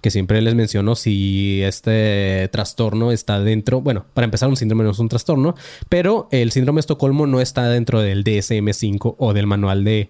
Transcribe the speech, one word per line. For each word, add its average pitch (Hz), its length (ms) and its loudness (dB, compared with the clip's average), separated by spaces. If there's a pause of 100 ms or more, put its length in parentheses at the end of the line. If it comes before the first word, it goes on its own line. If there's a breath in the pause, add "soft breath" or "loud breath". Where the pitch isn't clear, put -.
que 110 100 2
siempre 101 300 0
les 113 140 2
menciono 110 420 0
si 98 640 0
este 98 880 0
trastorno 110 600 -2
está 104 280 -2
dentro, 110 420 0
bueno, 120 320 -2
para 117 100 2
empezar, 110 240 0
un 139 80 2
síndrome 110 280 0
no 107 80 2
es 95 60 -4
un 113 120 0
trastorno, 143 440 0 (360 loud breath)
pero 180 400 0
el 120 220 0
síndrome 135 260 2
de - 20 0
Estocolmo 143 460 0
no 131 160 2
está 123 260 -2
dentro 117 320 0
del 101 240 0
D 107 140 2
S 110 180 -2
M 104 160 0
cinco 101 460 -2
o 110 160 0
del 101 120 2
manual 98 380 0
de, 107 260 0